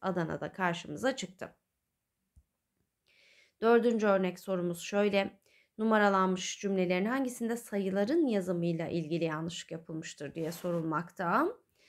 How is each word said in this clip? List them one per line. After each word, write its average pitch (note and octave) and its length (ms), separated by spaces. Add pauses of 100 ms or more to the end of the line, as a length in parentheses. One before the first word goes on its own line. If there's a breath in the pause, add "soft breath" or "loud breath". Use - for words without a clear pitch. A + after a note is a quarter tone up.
Adana'da D#3+ 500
karşımıza F3+ 640
çıktı. - 380 (2000 soft breath)
Dördüncü A3+ 460
örnek F#3 320
sorumuz F3 420
şöyle. G3+ 480 (480 soft breath)
Numaralanmış G3 840
cümlelerin F#3+ 460
hangisinde A#3+ 520
sayıların G#3 720
yazımıyla F3 600
ilgili E3 360
yanlışlık D#3+ 480
yapılmıştır D#3+ 640
diye E3 160
sorulmakta. E3+ 960 (420 soft breath)